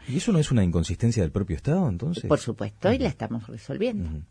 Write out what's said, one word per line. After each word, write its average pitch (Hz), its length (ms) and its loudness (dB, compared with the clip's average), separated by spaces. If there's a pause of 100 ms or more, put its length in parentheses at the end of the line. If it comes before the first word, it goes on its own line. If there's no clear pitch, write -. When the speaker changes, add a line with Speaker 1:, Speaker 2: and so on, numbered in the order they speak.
Speaker 1:
¿Y 123 100 -4
eso 220 140 0
no 165 80 6
es 147 120 2
una 113 120 4
inconsistencia 90 580 2
del 78 120 2
propio 85 240 -2
Estado, 160 320 0
entonces? 113 360 -4
Speaker 2:
Por 147 140 4
supuesto, 107 540 -4
y - 20 2
Speaker 1:
Ujú. 262 80 -2
Speaker 2:
la 196 60 0
estamos 113 380 -6
resolviendo. 135 640 -4
Speaker 1:
Ujú. 76 220 -8